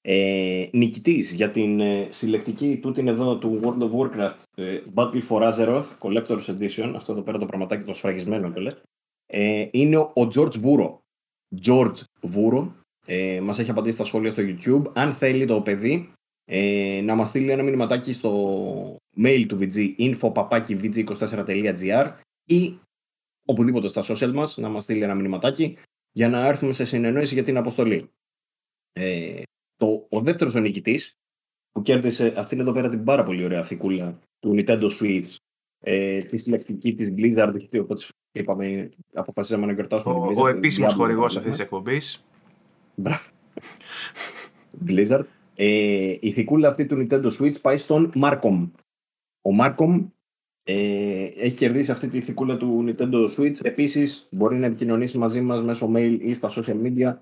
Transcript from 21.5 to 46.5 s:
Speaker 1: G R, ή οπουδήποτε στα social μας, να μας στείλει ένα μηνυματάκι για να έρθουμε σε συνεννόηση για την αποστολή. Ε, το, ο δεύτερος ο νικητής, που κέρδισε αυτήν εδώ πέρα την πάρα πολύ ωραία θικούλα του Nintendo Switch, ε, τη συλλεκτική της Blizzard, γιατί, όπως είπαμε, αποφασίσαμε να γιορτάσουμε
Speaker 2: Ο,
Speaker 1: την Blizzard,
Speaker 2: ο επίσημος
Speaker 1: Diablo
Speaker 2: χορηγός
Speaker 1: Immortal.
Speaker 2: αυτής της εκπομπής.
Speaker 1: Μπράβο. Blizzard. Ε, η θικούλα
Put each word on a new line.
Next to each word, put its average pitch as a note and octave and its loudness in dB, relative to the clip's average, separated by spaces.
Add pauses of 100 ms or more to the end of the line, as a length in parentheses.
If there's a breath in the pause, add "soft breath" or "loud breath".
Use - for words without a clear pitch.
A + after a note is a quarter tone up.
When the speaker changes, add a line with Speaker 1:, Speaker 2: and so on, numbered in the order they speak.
Speaker 1:
G G2+ 0
R, D3+ -10 (320 loud breath)
ή F3 2 (680)
οπουδήποτε A#2+ 0
στα - -4
social A#2+ -2
μας, D3 -4
να A2+ -6
μας G#2+ -6
στείλει G#2+ -2
ένα G2+ -2
μηνυματάκι G2 -2 (360 loud breath)
για A#2 2
να B2 2
έρθουμε C#3+ 2
σε C3 -2
συνεννόηση C3 0
για B2+ 0
την C3 0
αποστολή. A2+ 0 (840)
Ε, F2 -6 (340)
το, G#2+ 0
ο G#2+ 0
δεύτερος C#3+ 0
ο A#2+ 2
νικητής, G#2+ -2 (560)
που G#2+ -6
κέρδισε B2 2
αυτήν G#2 -6
εδώ B2+ 0
πέρα B2+ 0
την A2+ -4
πάρα C#3 2
πολύ F#2 -2
ωραία F2 -2
θικούλα F2+ -4 (200)
του G#2 0
Nintendo G#2+ 2 (120)
Switch, G2 -2 (500)
ε, G2 0
τη G2 -6
συλλεκτική A2+ -2
της A2 -4
Blizzard, A2 4
γιατί, A2 -4
όπως - -6 (200)
είπαμε, G3 -4 (260)
αποφασίσαμε G#2 -4
να G#2 0
γιορτάσουμε G#2+ -2
Speaker 2:
Ο, - 0
Speaker 1:
την G#2 0
Blizzard, B2 4
Speaker 2:
ο C3 6
επίσημος G#2+ 2
Speaker 1:
Diablo G2+ 2
Speaker 2:
χορηγός A2+ 2
Speaker 1:
Immortal. - -4
Speaker 2:
αυτής A2+ -4
της - -4
εκπομπής. G#2 -4 (720)
Speaker 1:
Μπράβο. D3 -4 (1600 loud breath)
Blizzard. G#2 4 (320)
Ε, G2+ 2
η G#2+ -2
θικούλα C#3+ 4